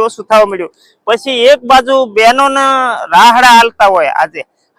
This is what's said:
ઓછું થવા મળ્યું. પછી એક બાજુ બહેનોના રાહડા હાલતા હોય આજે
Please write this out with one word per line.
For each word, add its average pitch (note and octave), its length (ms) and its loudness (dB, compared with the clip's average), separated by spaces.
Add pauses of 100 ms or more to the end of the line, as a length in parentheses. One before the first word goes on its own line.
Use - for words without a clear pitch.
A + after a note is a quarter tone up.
ઓછું A3 240 -10
થવા G#3+ 220 2
મળ્યું. F3+ 220 -12 (340)
પછી A#3+ 440 -2
એક C#4+ 100 2 (100)
બાજુ C4 240 2 (220)
બહેનોના C4+ 560 0 (400)
રાહડા A#3 460 4
હાલતા A#3 360 0
હોય D#3 180 -2 (100)
આજે D#3+ 200 -8 (360)